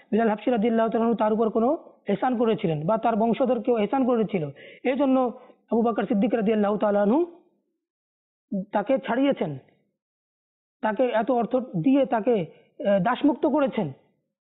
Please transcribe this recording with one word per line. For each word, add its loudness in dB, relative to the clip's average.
বিলাল 2
হাবশী -2
রাদিয়াল্লাহু 0
তাআলা 0
আনহু 0
তার 0
উপর 0
কোনো 0
এহসান 0
করেছিলেন 0
বা 0
তার 0
বংশধর 0
কেউ 0
এহসান 0
করেছিল, 0
এই 0
জন্য 0
আবু 2
বকর 0
সিদ্দিক 0
রাদিয়াল্লাহু 0
তাআলা 2
আনহু 2
তাকে 0
ছাড়িয়েছেন, -2
তাকে 0
এত -2
অর্থ -2
দিয়ে 2
তাকে, 0
আহ, 4
দাসমুক্ত 0
করেছেন। 0